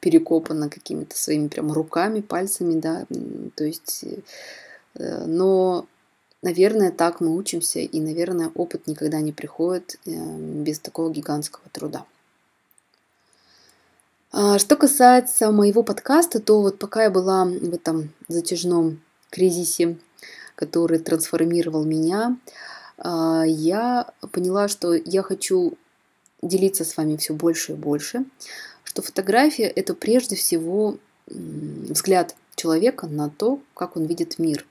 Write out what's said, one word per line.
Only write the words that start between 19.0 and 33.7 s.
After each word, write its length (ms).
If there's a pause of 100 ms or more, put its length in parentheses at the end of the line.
кризисе, 680 (580)
который 440
трансформировал 840
меня, 520 (600)
а, 500
я 640 (200)
поняла, 360
что 260
я 300
хочу 520 (680)
делиться 440
с 120
вами 200
всё 180
больше 380
и 20
больше, 500 (580)
что 200
фотография — 640 (100)
это 180
прежде 400
всего, 640 (340)
м, 580
взгляд 460 (200)
человека 520
на 220
то, 300 (160)